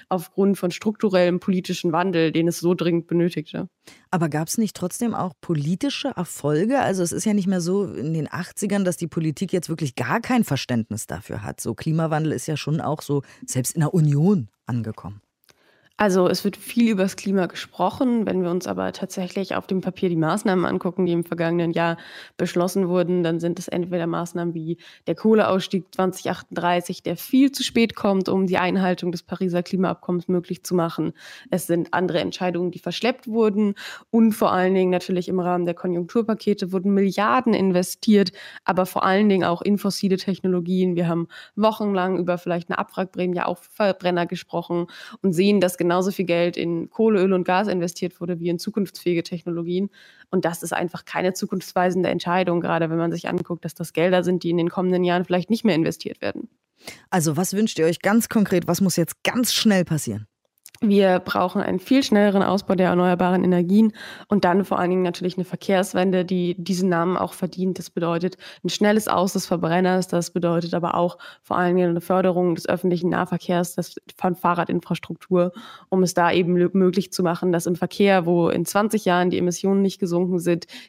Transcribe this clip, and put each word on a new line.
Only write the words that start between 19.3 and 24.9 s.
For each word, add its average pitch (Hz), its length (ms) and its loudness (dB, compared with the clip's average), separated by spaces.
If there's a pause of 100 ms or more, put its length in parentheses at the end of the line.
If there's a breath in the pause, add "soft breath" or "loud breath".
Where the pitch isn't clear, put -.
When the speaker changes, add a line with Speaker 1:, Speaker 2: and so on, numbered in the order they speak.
Speaker 1:
auf 190 140 -4
dem 190 140 -2
Papier 185 260 -2
die 170 80 0
Maßnahmen 175 480 2
angucken, 185 420 -2
die 175 60 0
im 170 100 2
vergangenen 170 480 -2
Jahr 165 260 0 (400 loud breath)
beschlossen 180 520 0
wurden, 180 340 0
dann 165 160 0
sind 170 220 -4
es - 80 -12
entweder 175 400 -4
Maßnahmen 170 440 -4
wie 165 260 -8 (280 loud breath)